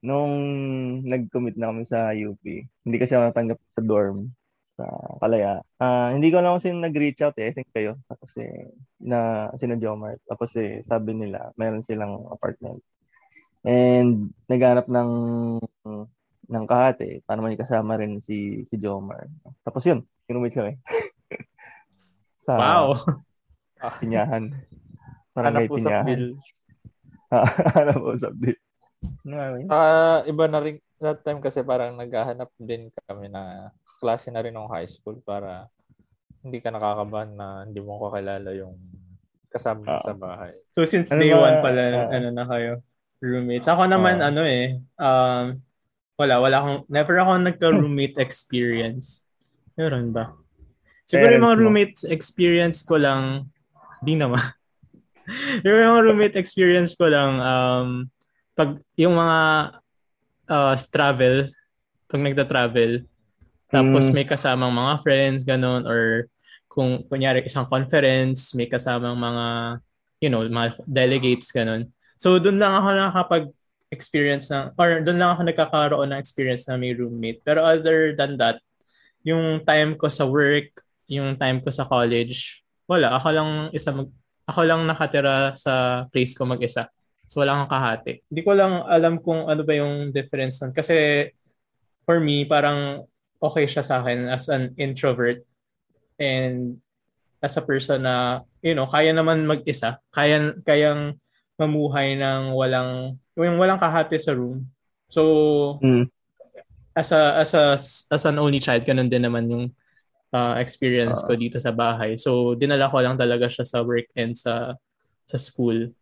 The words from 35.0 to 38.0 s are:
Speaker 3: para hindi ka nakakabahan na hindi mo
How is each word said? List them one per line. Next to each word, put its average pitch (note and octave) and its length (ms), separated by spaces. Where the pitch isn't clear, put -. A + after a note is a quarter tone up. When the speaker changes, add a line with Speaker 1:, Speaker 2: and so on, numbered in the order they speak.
Speaker 3:
para G2+ 480
hindi B2+ 160
ka A2+ 160
nakakabahan G#2 560
na G2 320
hindi G#2 160
mo G2+ 240